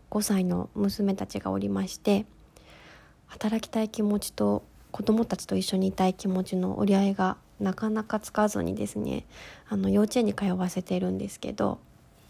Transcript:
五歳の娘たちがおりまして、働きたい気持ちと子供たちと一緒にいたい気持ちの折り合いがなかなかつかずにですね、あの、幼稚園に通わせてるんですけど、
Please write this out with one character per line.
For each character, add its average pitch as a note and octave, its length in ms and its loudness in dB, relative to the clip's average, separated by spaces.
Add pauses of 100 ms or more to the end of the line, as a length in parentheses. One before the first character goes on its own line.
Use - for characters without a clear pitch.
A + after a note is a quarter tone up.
(100)
五 G#3 100 -2
歳 G3 240 2
の F3+ 300 0
娘 G3 400 0
た G3 140 -6
ち G3+ 100 -8
が G3 140 -4
お G3 80 0
り G3+ 80 -2
ま G3 180 0
し - 140 -12
て、 G3 260 2 (1000)
働 A3 340 -2
き - 120 -12
た A3 100 2
い G#3+ 60 0
気 A3 140 -2
持 G#3 160 4
ち - 140 -4
と G#3 320 0 (260)
子 - 140 -6
供 A3 200 6
た F#3+ 120 -2
ち - 100 -12
と G3 80 -4
一 F#3+ 80 0
緒 - 140 -2
に F#3+ 100 2
い F#3+ 60 0
た F#3+ 160 4
い F#3 60 2
気 - 120 -8
持 F#3 160 2
ち F#3 140 -4
の F#3 240 -2
折 G3+ 80 4
り G3 80 6
合 G3 80 6
い G3 100 2
が F#3+ 220 0 (240)
な F#3+ 120 0
か A3 160 -4
な G#3+ 140 0
か G#3+ 160 -4
つ - 140 -8
か G#3 160 4
ず - 160 -2
に F#3 100 -2
で G#3 140 -4
す - 100 -8
ね、 - 280 -4 (420)
あ G#3 80 -2
の、 G3 140 2
幼 G3+ 100 6
稚 G#3+ 180 2
園 A#3 60 4
に G3+ 100 0
通 G3+ 120 -2
わ F#3 220 0
せ F#3 140 -4
て F3+ 160 -2
る F#3 140 -2
ん F#3+ 60 -4
で G3+ 100 -6
す - 100 -14
け - 140 -8
ど、 G#3 260 0 (520)